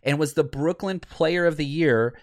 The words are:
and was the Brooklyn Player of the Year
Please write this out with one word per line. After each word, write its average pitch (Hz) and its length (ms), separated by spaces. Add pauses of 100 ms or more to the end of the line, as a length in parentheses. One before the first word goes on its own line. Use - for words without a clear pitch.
and 147 160
was 151 160
the 156 100
Brooklyn 175 560
Player 175 460
of 160 100
the 151 80
Year 139 580